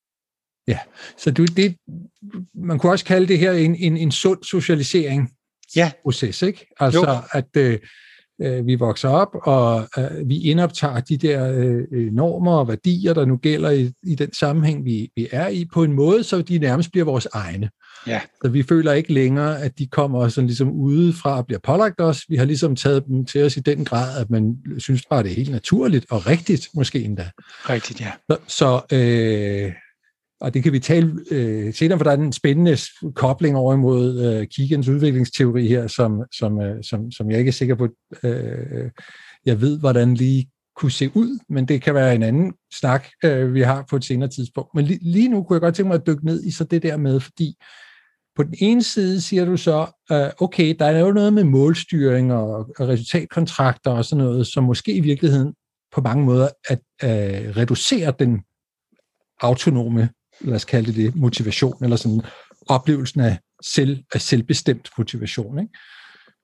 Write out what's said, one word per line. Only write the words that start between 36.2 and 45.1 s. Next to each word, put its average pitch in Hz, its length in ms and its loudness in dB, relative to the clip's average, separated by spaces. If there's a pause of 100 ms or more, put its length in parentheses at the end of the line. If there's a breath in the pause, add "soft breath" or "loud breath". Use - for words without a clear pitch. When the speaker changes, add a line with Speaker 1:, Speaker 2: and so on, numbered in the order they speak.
Speaker 1:
som, 104 280 -2
øh, 104 220 -6
som, 113 280 -8
som 107 200 -6
jeg 110 80 2
ikke 127 100 2
er 131 40 2
sikker 127 220 0
på, 120 120 0 (360)
øh, 123 680 -6 (540 loud breath)
jeg 113 160 2
ved, 147 180 2
hvordan 123 340 4
lige 131 360 0 (260)
kunne 139 160 -2
se 135 220 -2
ud, 233 260 0 (100)
men 135 180 -2
det 139 140 0
kan 147 140 0
være 131 200 4
en 113 80 2
anden 151 300 0 (200)
snak, 135 340 -2 (160)
øh, 131 300 2
vi 135 80 2
har 135 280 0
på 143 60 -2
et 131 100 -2
senere 131 240 -2
tidspunkt. - 460 -8
Men 147 100 2
li-, 170 260 -2